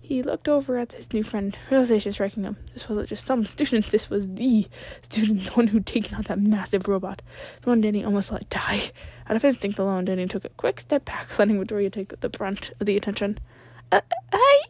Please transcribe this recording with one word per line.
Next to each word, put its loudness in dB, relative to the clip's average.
He -4
looked -4
over 2
at -4
his -16
new 0
friend, -4
realization 4
striking -4
him. -6
This -16
wasn't -4
just -10
some 2
student, 0
this 0
was -2
the 2
student, 0
the -8
one 4
who'd 2
taken -4
out -6
that -4
massive 2
robot, -2
the -2
one 4
Danny 2
almost 0
let -8
die. -4
Out 2
of 0
instinct 2
alone, 0
Danny -2
took -6
a -10
quick -4
step 0
back, -10
letting 2
Midoriya -2
take -10
the -4
brunt -8
of -2
the 2
attention. -2
Uh, 6
hi! 6